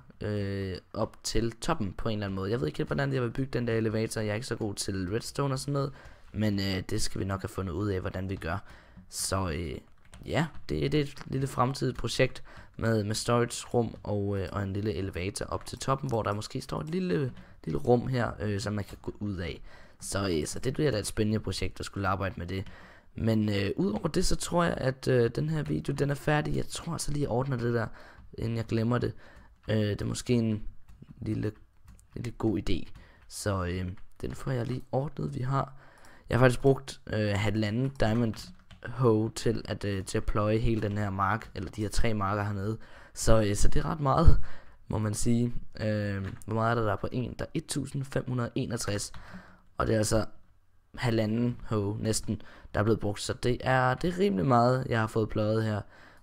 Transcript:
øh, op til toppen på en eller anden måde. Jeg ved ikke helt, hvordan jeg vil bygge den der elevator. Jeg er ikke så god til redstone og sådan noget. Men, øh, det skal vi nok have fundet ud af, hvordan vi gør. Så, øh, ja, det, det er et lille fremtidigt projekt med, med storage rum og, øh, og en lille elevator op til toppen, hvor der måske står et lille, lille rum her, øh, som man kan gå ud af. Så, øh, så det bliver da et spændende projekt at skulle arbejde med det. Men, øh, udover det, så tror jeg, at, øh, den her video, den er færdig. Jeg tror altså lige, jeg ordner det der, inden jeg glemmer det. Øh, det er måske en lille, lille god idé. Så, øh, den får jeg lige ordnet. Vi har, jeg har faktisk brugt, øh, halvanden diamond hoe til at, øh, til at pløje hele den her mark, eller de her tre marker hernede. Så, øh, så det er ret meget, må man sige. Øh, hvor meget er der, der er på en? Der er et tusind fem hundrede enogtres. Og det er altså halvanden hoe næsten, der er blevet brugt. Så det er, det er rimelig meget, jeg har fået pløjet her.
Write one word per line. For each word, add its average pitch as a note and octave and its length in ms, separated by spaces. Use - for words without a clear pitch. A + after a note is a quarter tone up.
øh, G2 560
op - 300
til A2+ 300
toppen G#2 400
på - 160
en A2 40
eller G#2 140
anden G2 100
måde. F#2+ 140
Jeg A#2+ 100
ved D3+ 60
ikke D3+ 120
helt, D3+ 100
hvordan C#3 240
jeg C3 100
vil A#2 80
bygge C3+ 220
den B2 140
der A#2 80
elevator. A2+ 460
Jeg G#2+ 100
er G#2 40
ikke A#2+ 120
så A#2 100
god G#2 180
til F#2+ 380
redstone C3+ 420
og C3 40
sådan C#3+ 140
noget. C#3 200
Men, G#2 280
øh, G2 300
det G#2+ 120
skal - 180
vi - 40
nok F#2+ 180
have G#2 60
fundet F#2+ 240
ud G2+ 160
af, F#2 120
hvordan F#2+ 300
vi G2 60
gør. F2+ 280
Så, F#2+ 420
øh, D2+ 280
ja, A#2+ 200
det, C#3+ 240
det D3+ 80
er C#3+ 40
et C#3 100
lille C3+ 200
fremtidigt C3 520
projekt - 440
med, A2 280
med G#2+ 100
storage A#2+ 600
rum A#2+ 280
og, G2+ 360
øh, F#2 140
og G2+ 100
en F#2+ 100
lille G2+ 220
elevator F#2+ 520
op - 200
til - 120
toppen, C#3 300
hvor A2+ 140
der G2+ 100
måske G#2+ 280
står - 200
et D#3 100
lille, F3 420
lille D#3 140
rum A#2+ 300
her, A#2+ 220
øh, G#2 200
som G#2 120
man G2+ 120
kan - 180
gå - 180
ud G2+ 160
af. E2 240
Så, G2 280
øh, D#3 180
så - 120
det - 160
bliver D3+ 160
da G#2+ 80
et - 80
spændende G#2+ 340
projekt - 400
at F#2+ 60
skulle G2 220
arbejde F#2+ 300
med F2 80
det. F#2+ 180
Men, A2 340
øh, G2+ 280
udover G#3 320
det, - 180
så E3+ 100
tror E3+ 280
jeg, - 120
at, C3 320
øh, A#2+ 260
den D3 140
her D#3 140
video, D3+ 320
den C#3 160
er C#3+ 40
færdig. D3 420
Jeg B2+ 100
tror - 260
altså - 200
lige, C#3+ 100
jeg - 80
ordner C3 260
det A#2 180
der, A2+ 120
inden A2+ 180
jeg A2+ 80
glemmer A#2 340
det. A2+ 160
Øh, A2 80
det G#2 260
er A#2 40
måske A#2 280
en A2 280
lille, A2 320
lille A#2 160
god G#2+ 280
idé. - 340
Så, F#2+ 360
øh, F#2 240
den B2 140
får - 160
jeg A#2+ 160
lige B2+ 160
ordnet. D3 420
Vi B2+ 60
har, C3+ 340
jeg A#2 100
har B2+ 60
faktisk B2 160
brugt, - 460
øh, G#2+ 280
halvanden G#2+ 540
diamond A2+ 340
hoe A2+ 440
til A2+ 340
at, G#2 200
øh, G2+ 200
til - 140
at G#2 60
pløje G#2+ 340
hele A2+ 240
den G#2 160
her G#2 120
mark, G2 440
eller F#2+ 160
de G#2+ 120
her G2+ 60
tre G#2+ 260
marker G2+ 300
hernede. G#2 340
Så, A2 260
øh, G#2 160
så - 120
det - 120
er D3+ 100
ret E3 100
meget, C#3+ 400
må - 100
man G#2+ 160
sige. A#2+ 400
Øh, G#2 460
hvor A2 80
meget A2 160
er A#2 40
der, A#2 80
der G#2 100
er G#2 40
på - 160
en? A#2 260
Der - 60
er - 100
et D#3+ 120
tusind C3+ 380
fem C3+ 240
hundrede B2 260
enogtres. G#2 580
Og B2+ 80
det A2+ 80
er A2 40
altså G#2+ 260
halvanden A#2 680
hoe G#2 360
næsten, G#2+ 420
der - 60
er G#2 40
blevet A2 160
brugt. G2+ 200
Så - 120
det B2 280
er, B2+ 340
det E3+ 200
er F3+ 40
rimelig F#3+ 280
meget, B2+ 420
jeg A#2 120
har A2 60
fået A2 220
pløjet A2 360
her. G#2+ 160